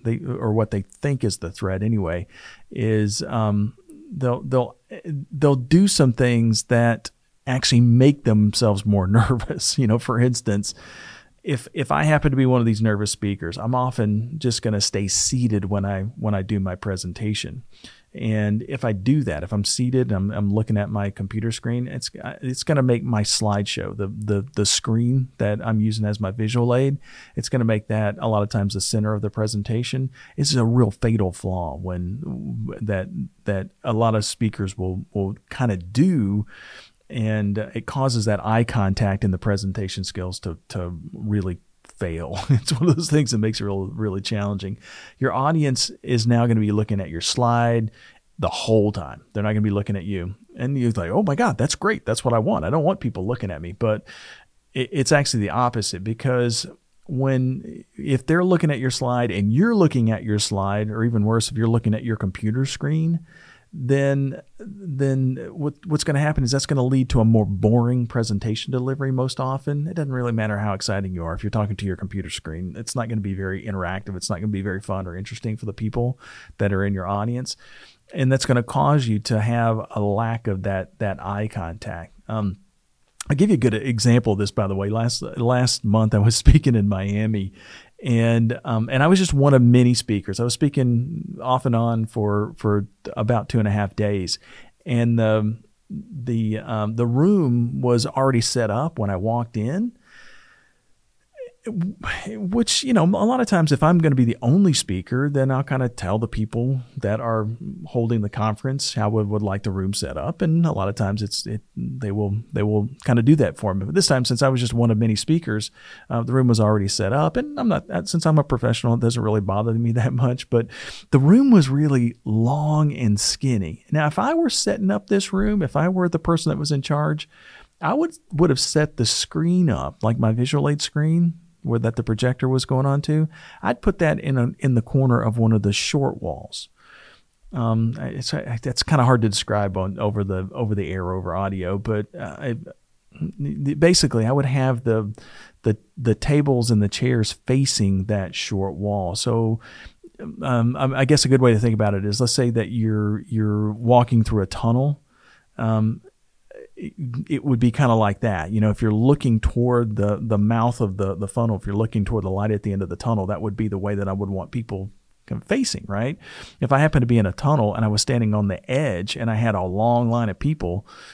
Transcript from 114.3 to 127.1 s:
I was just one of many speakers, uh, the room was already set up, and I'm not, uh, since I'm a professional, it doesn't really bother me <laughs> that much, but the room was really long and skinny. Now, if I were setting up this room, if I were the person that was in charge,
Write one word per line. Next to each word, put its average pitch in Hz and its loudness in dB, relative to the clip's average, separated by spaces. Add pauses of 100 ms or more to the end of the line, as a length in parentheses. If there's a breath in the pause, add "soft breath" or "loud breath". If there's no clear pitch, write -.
I 139 4
was 131 2
just 117 -2
one 117 2
of 110 4
many 110 2
speakers, 110 -2 (380 loud breath)
uh, 120 -2
the 117 -4
room 131 4
was 113 6
already 104 4
set 98 -2
up, 156 0
and 294 -4
I'm 240 0
not, 170 -2
uh, 175 -4
since 165 -2
I'm 156 6
a 143 4
professional, 117 0
it 120 0
doesn't 120 0
really 107 2
bother 107 -2
me 113 0
<laughs> 120 0
that 123 0
much, 123 0
but 117 2 (440 loud breath)
the 147 6
room 214 8
was 175 8
really 135 2
long 147 2
and 104 0
skinny. 104 -2
Now, 151 2
if 147 -2
I 240 0
were 330 2
setting 202 -2
up 202 -4
this 196 0
room, 208 0
if 147 -2
I 160 2
were 185 0
the 170 -2
person 160 0
that - -2
was 147 -2
in 139 0
charge, 151 -2 (540 loud breath)